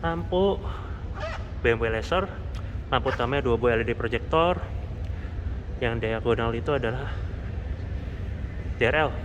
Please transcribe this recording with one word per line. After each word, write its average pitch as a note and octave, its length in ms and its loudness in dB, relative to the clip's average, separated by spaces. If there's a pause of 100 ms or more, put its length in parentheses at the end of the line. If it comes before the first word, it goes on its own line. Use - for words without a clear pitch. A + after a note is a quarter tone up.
lampu F3+ 540 4 (1040)
B - 60 -
M A2+ 100 4
W A#2 80 2
laser, C3+ 400 0 (600)
lampu C3 180 4
utamanya C3 380 2
dua A#2 100 4
buah A#2 220 4
L A#2 40 2
E A2 60 0
D A#2+ 80 0
projector, D#3+ 640 2 (1200)
yang A#2 160 0
diagonal A2+ 560 2
itu A#2 240 0
adalah B2 320 0 (1700)
D A#2+ 80 4
R B2 120 4 (100)
L. B2 40 2 (140)